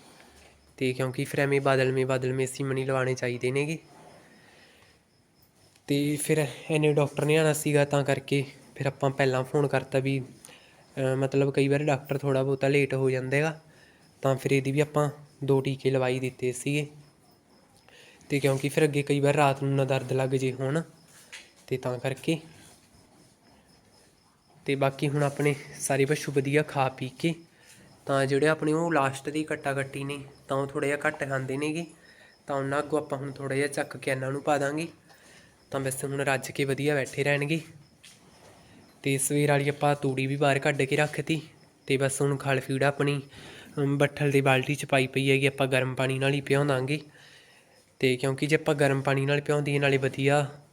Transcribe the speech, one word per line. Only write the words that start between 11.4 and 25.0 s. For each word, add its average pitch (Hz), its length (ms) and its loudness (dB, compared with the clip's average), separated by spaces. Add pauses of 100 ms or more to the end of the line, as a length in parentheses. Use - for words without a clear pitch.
ਕਈ 139 140 4
ਵਾਰ 143 160 2
ਡਾਕਟਰ 143 340 0
ਥੋੜ੍ਹਾ 135 260 2
ਬਹੁਤਾ 135 240 0
ਲੇਟ 139 260 2
ਹੋ 135 160 0
ਜਾਂਦਾ 131 280 0
ਹੈਗਾ, 156 240 -2 (600)
ਤਾਂ 135 140 2
ਫਿਰ 135 160 -2
ਇਹਦੀ 135 200 2
ਵੀ 139 80 0
ਆਪਾਂ 147 300 2 (340)
ਦੋ 135 180 4
ਟੀਕੇ 131 300 -2
ਲਵਾ 131 160 2
ਹੀ 127 120 0
ਦਿੱਤੇ 127 320 -4
ਸੀਗੇ। 143 360 -4 (1400)
ਤੇ 143 100 2
ਕਿਉਂਕਿ 139 300 0
ਫਿਰ 160 140 2
ਅੱਗੇ 143 200 2
ਕਈ 143 160 0
ਵਾਰ 139 160 4
ਰਾਤ 139 280 2
ਨੂੰ 139 120 0
ਨਾ 139 100 2
ਦਰਦ 131 280 -2
ਲੱਗ 131 160 0
ਜੇ 131 220 0
ਹੁਣ, 135 300 -2 (840)
ਤੇ 131 100 -4
ਤਾਂ 127 220 -4
ਕਰਕੇ। 135 400 -4 (2250)
ਤੇ 143 100 0
ਬਾਕੀ 139 320 0